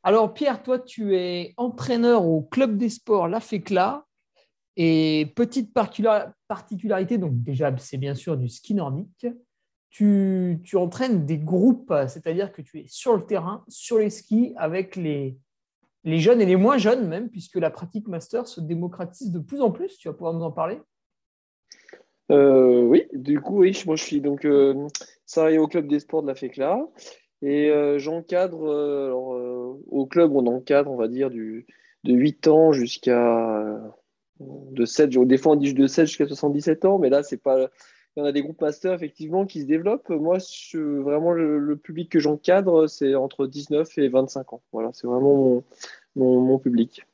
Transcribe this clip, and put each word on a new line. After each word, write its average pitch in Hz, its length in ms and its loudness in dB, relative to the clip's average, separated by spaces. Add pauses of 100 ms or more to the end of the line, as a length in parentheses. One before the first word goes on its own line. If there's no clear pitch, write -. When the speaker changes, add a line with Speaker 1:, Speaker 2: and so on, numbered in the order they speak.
Speaker 1:
Alors, 208 300 2
Pierre, 277 300 -2
toi, 254 160 -2
tu 220 360 -4
es 180 440 -4
entraîneur 240 680 2
au 160 160 2
Club 220 380 -2
des 233 100 -2
Sports 202 400 -2
La 196 100 -4
Fécla, 208 680 -2 (720)
et 160 580 2
petite 240 380 -4
particula-, 214 580 -2 (160)
particularité, 196 680 -4
donc 139 240 -4
déjà, 139 340 -2
c'est - 220 -12
bien 139 160 -6
sûr 147 240 -6
du 123 100 -4
ski - 240 -10
nordique. 175 540 -6 (640)
Tu, 190 760 0
tu - 140 -2
entraînes 180 480 -2
des 156 100 -2
groupes, 185 560 2 (160)
c'est-à-dire 170 420 -6
que 170 120 -20
tu 151 160 -20
es 147 100 -18
sur - 260 -2
le 175 120 -2
terrain, 185 420 -6
sur - 300 -4
les 214 100 2
skis, 220 480 -2
avec 180 400 -6
les, 143 400 -6 (680)
les 160 140 -2
jeunes 220 220 4
et 202 60 4
les 180 100 4
moins 220 220 4
jeunes 220 280 2
même, 185 220 -6
puisque - 280 -14
la 165 120 -2
pratique 208 400 -10
master 214 400 -8
se - 140 -14
démocratise 175 680 -8
de 175 80 -6
plus 262 220 -10
en 240 100 2
plus. 370 280 -10
Tu - 100 -14
vas 156 60 -10
pouvoir 165 180 -6
nous 165 120 -6
en 160 60 -6
parler ? 170 300 -6 (1500)
Speaker 2:
Euh, 131 540 6
oui, 127 280 4
du 139 300 -2
coup, 196 160 -4
oui, 190 260 4
moi 160 120 -2
je 156 80 -8
suis 147 180 -4
donc, 143 240 -4
euh, 139 400 2 (400)
salarié 160 320 2
au 156 100 2
Club 156 200 -4
des 147 120 0
Sports 156 220 -4
de 143 60 -6
La 135 60 -6
Fécla 143 540 -4 (540)
et, 147 280 0
euh, 147 280 2
j'encadre, 165 680 -4
euh, 147 380 -4
alors, 127 260 -6
euh, 123 580 -10
au 139 140 -2
club, 160 300 2
on 131 120 2
encadre, 139 440 0
on 131 60 -6
va 113 120 -2
dire, 131 220 -4
du, 113 360 -12 (380)
de 123 80 2
huit 135 360 2
ans 160 240 8
jusqu'à, 117 880 0
euh, 107 180 -8 (600)
de 135 440 -6
sept, 151 240 2
des 127 300 4
fois 156 140 4
on 147 40 6
dit 139 160 0
de 135 140 4
sept 156 200 2
jusqu'à 151 200 -2
soixante-dix-sept 147 580 -2
ans, 196 140 4
mais 156 100 2
là, 139 140 2
c'est 139 160 -10
pas, 131 320 0 (440)
il 147 60 -8
y - 0 -
en 147 60 -2
a 143 60 -2
des 143 100 -2
groupes 156 180 -12
masters, 160 320 -4
effectivement, 165 540 -6
qui 160 160 -10
se 139 40 -8
développent. 165 440 -2
Moi, 165 280 0
je, 151 600 -6
vraiment, 151 320 0
le, 156 260 0
le 147 200 -2
public 165 340 -10
que 170 60 4
j'encadre, 160 720 2
c'est 139 240 -2
entre 135 320 -2
dix-neuf 147 500 -4
et 143 120 2
vingt-cinq 135 440 -2
ans. 120 80 -18 (100)
Voilà, 113 220 -6
c'est - 140 -12
vraiment 131 280 4
mon, 127 300 4 (520)
mon, 127 240 4
mon 131 180 4
public. 120 560 -2